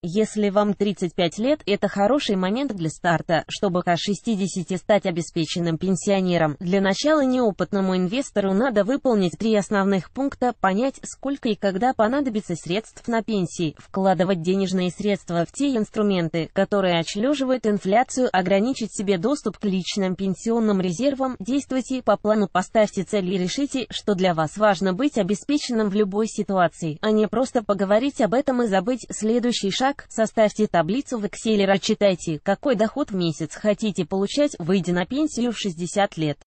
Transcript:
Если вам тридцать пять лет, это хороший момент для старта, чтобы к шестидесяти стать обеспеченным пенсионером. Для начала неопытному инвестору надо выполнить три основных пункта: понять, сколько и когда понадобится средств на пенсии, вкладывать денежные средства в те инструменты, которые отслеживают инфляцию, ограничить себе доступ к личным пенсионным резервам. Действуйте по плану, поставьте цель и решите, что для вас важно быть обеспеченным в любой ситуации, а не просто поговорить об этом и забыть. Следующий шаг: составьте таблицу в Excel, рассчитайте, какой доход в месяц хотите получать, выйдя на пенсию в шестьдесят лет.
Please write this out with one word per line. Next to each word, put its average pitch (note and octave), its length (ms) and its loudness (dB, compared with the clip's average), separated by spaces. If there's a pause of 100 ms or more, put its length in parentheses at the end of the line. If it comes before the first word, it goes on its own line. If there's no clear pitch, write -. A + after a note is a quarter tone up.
Если G#3 480 0
вам G#3 260 2
тридцать G3 380 -2
пять E3+ 260 0
лет, C#4 260 0
это G3+ 240 0
хороший G#3 480 2
момент G#3+ 360 -2
для E3+ 140 -4
старта, D#3+ 640 0
чтобы F3+ 340 -2
к F3 140 2
шестидесяти F#3+ 800 -2
стать G3+ 280 2
обеспеченным E3+ 720 -2
пенсионером. F3+ 840 0
Для F#3+ 180 0
начала C4+ 460 2
неопытному G3 720 0
инвестору F#3+ 560 -2
надо G#3 320 2
выполнить A3 520 0
три A3 200 0
основных G3 560 0
пункта: B3+ 480 -2
понять, G#3 420 0
сколько - 460 -6
и G#3 60 0
когда G3+ 380 0
понадобится A3+ 640 0
средств - 540 -6
на A3+ 120 0
пенсии, F3 560 -2
вкладывать F#3+ 640 0
денежные F#3 480 0
средства F3+ 560 -2
в - 60 -20
те C#4 240 -2
инструменты, F#3+ 760 -2
которые F#3+ 480 2
отслеживают B3+ 680 -2
инфляцию, G#3+ 640 2
ограничить G3 640 0
себе G3 220 0
доступ A3 400 -2
к - 80 -8
личным F#3+ 500 -2
пенсионным G#3 640 0
резервам. B3 600 -2
Действуйте B3+ 640 -4
по G#3 140 4
плану, G#3 320 0
поставьте G3 560 0
цель F#3+ 300 -2
и F#3+ 40 -2
решите, C4 520 -2
что - 260 -2
для F3+ 180 2
вас D#3 220 -2
важно G3 380 2
быть C4 240 0
обеспеченным A3 720 0
в F#3 40 -4
любой G#3 340 0
ситуации, E3+ 720 -2
а G#3+ 100 4
не G#3+ 160 4
просто A#3+ 380 0
поговорить G#3 560 2
об G#3 120 2
этом B3+ 280 2
и A#3 60 2
забыть. G3 420 0
Следующий A3 600 0
шаг: C4 180 0 (180)
составьте G#3+ 600 2
таблицу G3 500 0
в G#3 80 -4
Excel, G#3 400 0
рассчитайте, G3 760 2
какой G#3+ 320 0
доход A3+ 340 -2
в G3+ 60 -6
месяц E3 400 -4
хотите G#3 500 -2
получать, G3+ 540 0
выйдя F3 340 0
на F3 140 0
пенсию B3 440 -2
в G3+ 60 -8
шестьдесят F#3 580 -2
лет. D3+ 320 -2